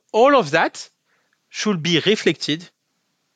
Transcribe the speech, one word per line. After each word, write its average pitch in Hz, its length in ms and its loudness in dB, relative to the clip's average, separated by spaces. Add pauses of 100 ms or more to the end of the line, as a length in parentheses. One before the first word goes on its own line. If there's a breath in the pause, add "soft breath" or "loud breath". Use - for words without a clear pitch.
(140)
all 262 220 4
of 185 160 0
that 175 380 -2 (600)
should 190 340 -4
be 160 220 2
reflected 180 640 -2 (680)